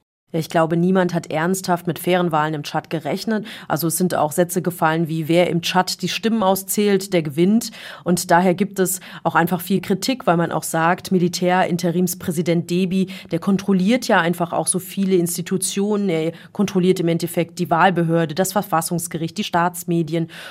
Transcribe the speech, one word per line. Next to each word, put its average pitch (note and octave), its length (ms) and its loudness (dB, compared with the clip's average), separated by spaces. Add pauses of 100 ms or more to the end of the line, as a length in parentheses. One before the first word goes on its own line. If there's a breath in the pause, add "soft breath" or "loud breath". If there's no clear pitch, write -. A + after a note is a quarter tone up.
(320)
Ich E3 180 -4
glaube, E3 260 2
niemand F3+ 380 2
hat E3+ 160 -4
ernsthaft F3 560 -2
mit E3 120 -4
fairen F3 320 0
Wahlen D#3 220 0
im D3 100 -6
Tschad - 280 -6
gerechnet. G#3 560 -4 (220 loud breath)
Also D#3 180 -2
es D#3+ 100 -2
sind F#3 180 0
auch D3 180 0
Sätze F3+ 280 0
gefallen E3+ 480 0
wie, D#3+ 200 -4
„Wer E3+ 200 4
im E3+ 140 0
Tschad - 400 -2
die F3+ 60 -2
Stimmen A3+ 340 -2
auszählt, G3 720 0
der E3+ 80 4
gewinnt.“ F3 480 2 (340 loud breath)
Und F3+ 260 2
daher F3 240 6
gibt - 240 -2
es F3+ 220 0 (220 loud breath)
auch E3 120 -2
einfach E3+ 280 2
viel F#3+ 180 0
Kritik, G#3 460 -2
weil E3+ 100 4
man E3+ 160 0
auch D#3 120 -4
sagt, E3 460 0
Militär-Interimspräsident F3+ 1600 0
Deby, F#3 380 0 (240 loud breath)
der - 80 -2
kontrolliert G3 720 2
ja G3 120 6
einfach E3+ 320 -2
auch E3 140 -2
so F#3 120 -2
viele F#3+ 380 -2
Institutionen. G3 920 -2
Er E3 220 0 (200 loud breath)
kontrolliert F#3 480 2
im E3 80 2
Endeffekt E3+ 500 -2
die E3 120 -2
Wahlbehörde, E3 640 4
das F#3+ 180 0
Verfassungsgericht, E3 840 -2
die G#3 60 -4
Staatsmedien. E3+ 840 0 (220 loud breath)